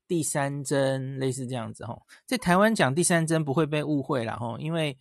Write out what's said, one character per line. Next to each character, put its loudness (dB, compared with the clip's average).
第 0
三 -2
针， 0
类 0
似 -6
这 -6
样 -6
子 -14
吼。 -12
在 -4
台 4
湾 6
讲 4
第 2
三 4
针 2
不 -2
会 4
被 -2
误 0
会 0
啦 -4
吼， -4
因 -6
为 -2